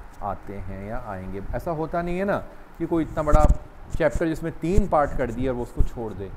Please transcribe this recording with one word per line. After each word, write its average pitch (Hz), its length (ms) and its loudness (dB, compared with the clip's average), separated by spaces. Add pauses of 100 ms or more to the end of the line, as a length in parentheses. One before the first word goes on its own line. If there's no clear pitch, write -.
(220)
आते 98 340 -8
हैं 98 320 -10
या 120 180 -6
आएंगे। 95 360 -8 (120)
ऐसा 170 160 -6
होता 160 320 -4
नहीं 175 160 -4
है 190 60 -2
ना 190 120 0 (420)
कि 165 80 -4
कोई 160 180 0
इतना 156 180 -6
बड़ा 151 220 8 (520)
chapter 165 300 2
जिसमें 160 320 -2
तीन 190 300 4
part 147 300 2
कर 123 120 0
दिए 123 180 -2
और 127 60 0
वो 120 80 -4
उसको - 200 0
छोड़ 110 300 0
दे, 95 240 -10